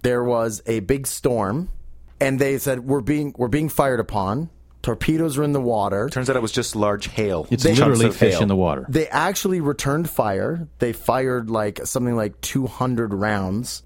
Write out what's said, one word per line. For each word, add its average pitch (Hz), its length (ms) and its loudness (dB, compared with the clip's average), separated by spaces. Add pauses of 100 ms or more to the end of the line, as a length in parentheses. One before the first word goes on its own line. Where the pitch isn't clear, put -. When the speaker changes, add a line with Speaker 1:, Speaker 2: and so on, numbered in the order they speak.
Speaker 1:
There 123 220 2
was 117 420 0
a 113 140 0
big 135 260 0
storm, 123 640 -2 (520)
and 135 200 0
they 139 180 2
said, 131 220 -2
"We're 135 220 0
being, 147 360 -2
we're 123 100 0
being 151 200 0
fired 135 320 2
upon." 107 500 -2 (320)
Torpedoes 156 540 0
are 147 60 2
in 147 100 2
the 139 80 2
water. 107 480 0
Speaker 2:
Turns 131 220 -2
out 127 60 2
it 123 40 0
was 110 120 -2
just 120 220 -2
large 104 340 0
hail. 95 420 -2
Speaker 3:
It's 117 140 0
Speaker 1:
They 107 100 6
Speaker 3:
literally 131 300 6
Speaker 2:
Chunks 104 100 2
of - 40 -6
Speaker 3:
fish 107 140 6
Speaker 2:
hail. 85 120 2
Speaker 3:
in 101 40 2
the 98 80 4
water. 76 320 2
Speaker 1:
They 156 200 0
actually 185 520 0
returned 147 480 -2
fire. 120 600 0 (100)
They 120 160 0
fired, 123 560 0
like, 107 340 -2
something 120 320 -2
like 107 240 -4
two 135 260 -2
hundred 117 460 -2
rounds 101 720 -2